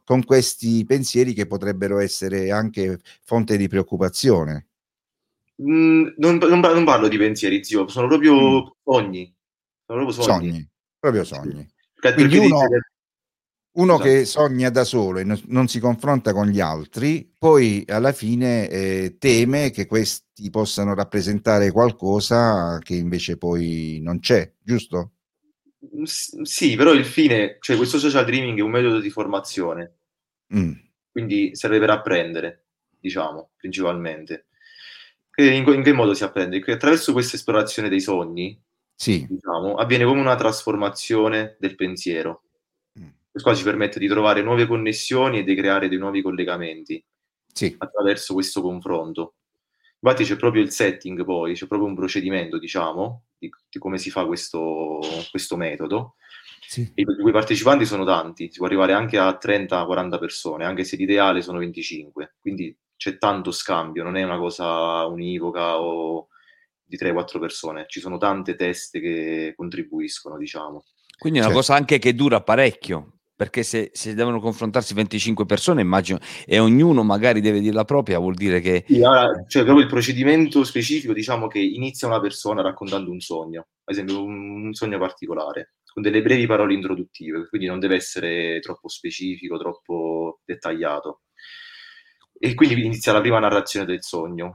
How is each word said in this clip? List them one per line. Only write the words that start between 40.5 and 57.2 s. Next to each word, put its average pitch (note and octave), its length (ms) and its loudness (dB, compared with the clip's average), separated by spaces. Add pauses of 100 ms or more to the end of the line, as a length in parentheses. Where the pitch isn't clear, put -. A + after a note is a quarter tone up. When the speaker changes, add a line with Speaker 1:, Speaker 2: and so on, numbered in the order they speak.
Speaker 2:
del F#2+ 180 -6
pensiero. E2+ 640 -6 (580)
Speaker 1:
Mm. E2 80 -20 (220)
Speaker 2:
Questo - 240 2
ci G2+ 100 -2
permette G2+ 360 -2
di G2 80 0
trovare G#2 340 2
nuove A#2+ 240 2
connessioni A#2 720 -2
e F#2+ 60 -2
di F#2+ 100 0
creare F#2+ 340 0
dei F#2 100 -2
nuovi G2 220 -4
collegamenti F2 840 -6 (500)
Speaker 1:
Sì. - 260 -4
Speaker 2:
attraverso G2 560 -2
questo F#2+ 260 -4
confronto. F2 760 -6 (640)
Infatti B2 240 2
c'è G#2 120 -2
proprio A2 260 2
il G2 80 -2
setting F#2 540 -2
poi, F2 300 -4
c'è F2+ 120 -12
proprio G#2 220 -2
un G2 60 -8
procedimento, F2+ 640 -4
diciamo, F2+ 680 -6 (120)
di, - 100 -14 (200)
di - 100 -14
come F#2+ 200 -6
si - 120 -10
fa F#2 160 -4
questo, D#2+ 720 -6 (320)
questo - 260 -8
metodo. E2+ 600 -6 (500)
Speaker 1:
Sì. A#2+ 280 -8
Speaker 2:
I, G2+ 100 0 (220)